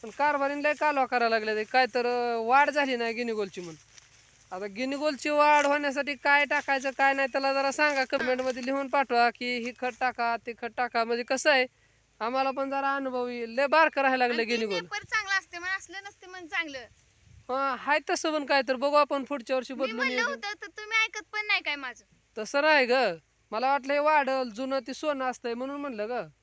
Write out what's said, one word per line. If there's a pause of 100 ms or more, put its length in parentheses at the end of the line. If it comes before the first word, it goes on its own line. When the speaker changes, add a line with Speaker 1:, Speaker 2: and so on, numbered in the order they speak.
Speaker 1:
पण
कारभारीने
लय
कालवा
करायला
लागले
ते,
काय
तर,
अं,
वाढ
झाली
नाही
गिनीगोलची
म्हणून.
आता
गिनीगोलची
वाढ
होण्यासाठी
काय
टाकायचं,
काय
नाही,
त्याला
जरा
सांगा,
कमेंटमध्ये
लिहून
पाठवा
की
ही
खत
टाका,
ते
खत
टाका.
म्हणजे
कसं
आहे, (540)
आम्हाला
पण
जरा
अनुभव
येईल.
लय
बारकं
राहायला
लागलं
Speaker 2:
आणि
ते
Speaker 1:
गिनीगोल.
Speaker 2:
पेपर
चांगला
असते,
मग
असलं
नसते
मग
चांगलं. (680)
Speaker 1:
हा,
हाय (100)
तसं
पण
काय
तर
बघू
आपण
पुढच्या
वर्षी
Speaker 2:
मी
Speaker 1:
बदलून
Speaker 2:
म्हणलं
Speaker 1:
येऊ.
Speaker 2:
होतं,
तर
तुम्ही
ऐकत
पण
नाही
काय
माझं. (320)
Speaker 1:
तसं
नाही
ग, (600)
मला
वाटलं
हे
वाढल,
जुनं
ते
सोनं
असतंय
म्हणून
म्हणलं
ग. (320)